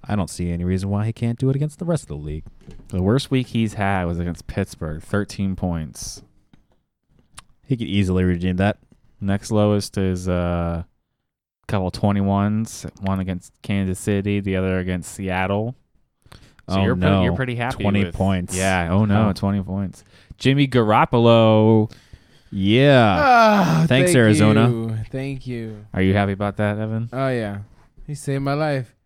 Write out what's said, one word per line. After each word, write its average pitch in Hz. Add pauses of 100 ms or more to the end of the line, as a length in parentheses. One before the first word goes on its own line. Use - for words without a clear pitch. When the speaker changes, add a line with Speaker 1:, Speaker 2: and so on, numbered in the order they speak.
Speaker 1:
I 107
don't 98
see 87
any 87
reason 92
why 101
he 113
can't 117
do 131
it 139
against 151
the 180
rest 165
of -
the -
league. 76 (440)
Speaker 2:
The 90
worst 113
week 127
he's 113
had 98
was 85
against 87
Pittsburgh, 80
thirteen 98
points. 82 (1400)
Speaker 1:
He 135
could 117
easily 92
redeem 90
that. 98 (420)
Speaker 2:
Next 98
lowest 104
is, 92
uh, 87
a -
couple 95
twenty-ones, 101 (160)
one 95
against 92 (100)
Kansas 95
City, 101
the 95
other 92
against 90
Seattle. 98 (920)
So 95
Speaker 1:
Oh, 95
Speaker 2:
you're 92
pre-, 92
Speaker 1:
no. 98
Speaker 2:
you're -
pretty 123
happy 110
Speaker 1:
Twenty 101
Speaker 2:
with 85
Speaker 1:
points. 92
Speaker 2:
Yeah, 92
oh 98
no, 104
Speaker 1:
Wow. 101
Speaker 2:
twenty 98
points. 95 (320)
Jimmy 135
Garoppolo. 113 (600)
Speaker 1:
Yeah. 113
Speaker 3:
Ah, 208
Speaker 1:
Thanks, 180
Speaker 3:
thank 160
Speaker 1:
Arizona. 107
Speaker 3:
you. 113 (140)
Thank 131
you. 113
Speaker 2:
Are 95
you 95
happy 101
about 101
that, 104
Evan? 110
Speaker 3:
Oh, 135
yeah. 107 (480)
He 147
saved 139
my 139
life. 143 (120)